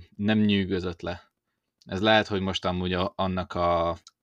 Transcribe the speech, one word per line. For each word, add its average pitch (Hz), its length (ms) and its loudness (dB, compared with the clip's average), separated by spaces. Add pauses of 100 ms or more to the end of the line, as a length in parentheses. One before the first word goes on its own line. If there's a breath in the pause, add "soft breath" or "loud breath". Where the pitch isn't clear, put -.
(160)
nem 107 240 0
nyűgözött 95 640 0
le. - 260 -10 (580)
Ez 95 160 -6
lehet, 110 260 4
hogy 98 140 -2
most 95 240 -2
amúgy 90 280 -2
a, 90 220 -2
annak 92 380 -4
a, 87 440 0 (260)